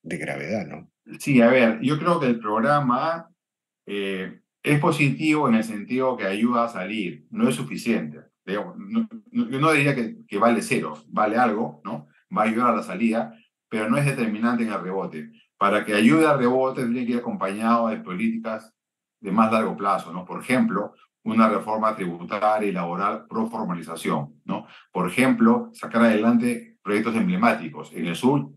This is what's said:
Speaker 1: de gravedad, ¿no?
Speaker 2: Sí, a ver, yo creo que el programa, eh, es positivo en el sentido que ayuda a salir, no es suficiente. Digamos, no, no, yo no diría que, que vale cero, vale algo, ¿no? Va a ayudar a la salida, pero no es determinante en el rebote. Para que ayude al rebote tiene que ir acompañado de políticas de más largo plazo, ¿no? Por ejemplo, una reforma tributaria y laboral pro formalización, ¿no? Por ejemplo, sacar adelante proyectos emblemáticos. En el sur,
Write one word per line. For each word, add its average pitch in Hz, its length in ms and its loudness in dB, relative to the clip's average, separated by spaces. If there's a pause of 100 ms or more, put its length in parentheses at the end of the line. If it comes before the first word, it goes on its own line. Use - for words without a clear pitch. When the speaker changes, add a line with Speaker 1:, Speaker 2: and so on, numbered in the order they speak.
Speaker 1:
de 82 140 -8
gravedad, 76 500 -6
¿no? - 240 -16 (260)
Speaker 2:
Sí, 131 240 4
a 117 60 8
ver, 120 340 4
yo 147 160 0
creo 170 220 2
que 139 80 0
el 117 100 0
programa, 135 920 0 (580)
eh, 98 540 -8 (200)
es 147 180 2
positivo 147 680 2
en 117 60 4
el 110 100 4
sentido 123 540 -2
que 101 80 -6
ayuda 117 380 0
a 117 60 -2
salir, 95 600 -8
no 110 180 0
es 135 60 2
suficiente. 87 680 -6 (240)
Digamos, 180 360 -8
no, 113 280 -4 (220)
no, 120 180 -2
yo 135 120 -6
no 156 120 4
diría 143 220 2
que, 117 340 -6
que 101 120 -6
vale 113 240 4
cero, 80 340 -4 (100)
vale 104 300 0
algo, - 480 -2
¿no? - 220 -12 (280)
Va 104 60 2
a 110 40 2
ayudar 117 260 2
a 110 60 0
la 104 40 -4
salida, 110 540 -2 (340)
pero 107 220 -2
no 135 60 4
es 143 100 2
determinante 117 560 -2
en 110 100 -4
el 92 80 -4
rebote. 87 480 -8 (260)
Para 101 300 0
que 104 80 -2
ayude 135 320 6
al 143 140 4
rebote 127 440 2
tiene 120 220 -2
que 117 60 -2
ir 120 80 0
acompañado 113 720 0
de 110 80 -4
políticas 110 760 -6 (460)
de 101 120 -8
más 110 200 4
largo 110 260 0
plazo, 98 340 -2
¿no? 90 140 -10
Por 87 160 -10
ejemplo, 113 540 0 (280)
una 110 240 4
reforma 110 480 0
tributaria 101 720 -2
y 98 40 0
laboral 90 560 -4
pro - 180 -4
formalización, 85 1000 -6
¿no? 92 200 -6 (260)
Por 90 160 -2
ejemplo, 117 640 4
sacar - 320 0
adelante 117 760 2
proyectos 113 340 0
emblemáticos. 90 800 0
En 82 140 -6
el 85 80 -4
sur, 143 420 2